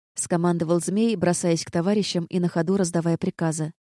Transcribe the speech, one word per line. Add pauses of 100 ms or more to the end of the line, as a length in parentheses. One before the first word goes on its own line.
(160)
скомандовал
змей,
бросаясь
к
товарищам
и
на
ходу
раздавая
приказы. (100)